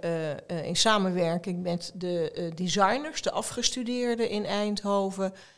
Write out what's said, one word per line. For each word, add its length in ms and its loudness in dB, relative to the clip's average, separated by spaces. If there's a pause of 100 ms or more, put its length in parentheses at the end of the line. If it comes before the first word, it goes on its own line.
eh, 300 -2
eh, 340 -6
in 100 -2
samenwerking 880 2
met 320 -2
de, 360 -2
eh, 240 -4
designers, 640 2
de 100 0
afgestudeerden 1000 0
in 160 -2
Eindhoven, 880 0 (240)